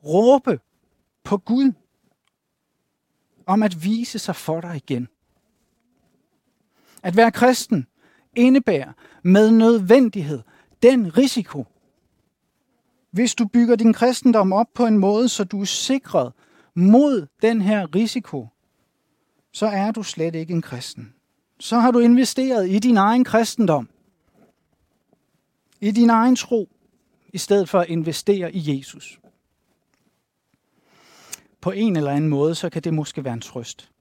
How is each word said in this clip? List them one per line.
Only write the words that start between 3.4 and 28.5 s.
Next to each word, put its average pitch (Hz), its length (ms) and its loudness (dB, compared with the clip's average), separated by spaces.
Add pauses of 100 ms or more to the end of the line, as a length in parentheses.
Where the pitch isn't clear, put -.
om 202 160 0
at 175 220 -4
vise 226 340 -6
sig - 180 -8
for 160 240 -6
dig 170 160 -14
igen. 123 320 -8 (1900)
At 180 140 -4
være 226 160 4
kristen 233 540 0 (500)
indebærer 240 560 2 (300)
med 202 280 6
nødvendighed 214 920 2 (400)
den 233 340 4
risiko. 226 480 -2 (1500)
Hvis 226 240 -2
du 233 120 -2
bygger 240 300 2
din 226 160 4
kristendom 233 600 2
op 220 220 0
på 240 120 0
en 214 120 2
måde, 208 300 0
så 214 160 -4
du 190 160 -8
er 202 40 -6
sikret 190 680 -4 (420)
mod 208 520 4 (160)
den 226 180 0
her 190 340 -2
risiko, 190 540 -6 (1040)
så - 140 -4
er 202 240 -2
du 220 120 -8
slet 165 320 -8
ikke 160 200 -8
en 165 80 -2
kristen. 120 520 -16 (460)
Så - 180 -4
har 240 120 2
du 240 80 2
investeret 240 720 2
i 196 80 0
din 233 180 2
egen 226 280 2
kristendom, 185 640 0 (1900)
i 202 100 -2
din 233 200 4
egen 233 260 4
tro, 220 320 -4 (640)
i 185 60 -10
stedet 202 300 0
for 185 120 0
at 170 80 -4
investere 170 640 -4